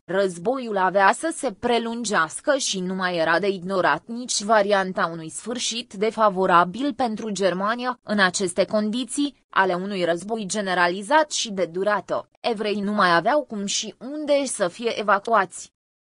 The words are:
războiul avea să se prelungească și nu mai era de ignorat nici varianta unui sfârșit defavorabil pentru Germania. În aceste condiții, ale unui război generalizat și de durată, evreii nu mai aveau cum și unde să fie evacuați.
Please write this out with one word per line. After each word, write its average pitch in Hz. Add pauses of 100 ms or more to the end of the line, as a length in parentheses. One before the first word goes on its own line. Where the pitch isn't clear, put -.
războiul 196
avea 190
să 320
se 262
prelungească 233
și 233
nu 185
mai 180
era 165
de 196
ignorat 180
nici 233
varianta 196
unui 160
sfârșit 233
defavorabil 202
pentru 226
Germania. 202
În 208
aceste 185
condiții, 233
ale 185
unui 185
război 196
generalizat 196
și -
de 190
durată, 185 (100)
evreii 208
nu 202
mai 190
aveau 214
cum 202
și 208
unde 285
să 214
fie 226
evacuați. 202 (360)